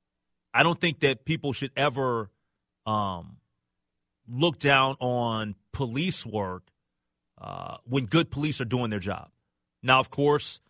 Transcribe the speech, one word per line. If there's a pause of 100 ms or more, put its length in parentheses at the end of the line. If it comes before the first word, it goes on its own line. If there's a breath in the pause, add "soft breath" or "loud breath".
(540)
I
don't
think
that
people
should
ever, (560)
um, (920)
look
down
on (160)
police
work, (720)
uh,
when
good
police
are
doing
their
job. (520)
Now,
of
course, (100)